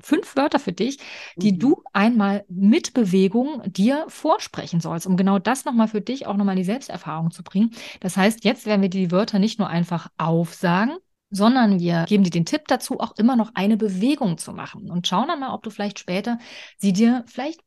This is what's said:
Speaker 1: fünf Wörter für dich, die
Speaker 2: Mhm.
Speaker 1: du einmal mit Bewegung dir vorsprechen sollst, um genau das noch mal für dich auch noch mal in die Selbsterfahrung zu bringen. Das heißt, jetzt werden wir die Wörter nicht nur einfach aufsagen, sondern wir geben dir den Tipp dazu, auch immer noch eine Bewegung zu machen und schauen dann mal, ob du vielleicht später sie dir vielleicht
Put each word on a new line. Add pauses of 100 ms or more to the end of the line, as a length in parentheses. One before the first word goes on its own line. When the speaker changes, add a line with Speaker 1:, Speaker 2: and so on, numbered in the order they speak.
Speaker 1:
fünf
Wörter
für
dich, (380)
die
Speaker 2:
Mhm.
Speaker 1:
du (100)
einmal
mit
Bewegung
dir
vorsprechen
sollst,
um
genau
das
noch
mal
für
dich
auch
noch
mal
in
die
Selbsterfahrung
zu
bringen. (300)
Das
heißt,
jetzt
werden
wir
die
Wörter
nicht
nur
einfach (100)
aufsagen, (340)
sondern
wir
geben
dir
den
Tipp
dazu,
auch
immer
noch
eine
Bewegung
zu
machen
und
schauen
dann
mal,
ob
du
vielleicht
später (380)
sie
dir
vielleicht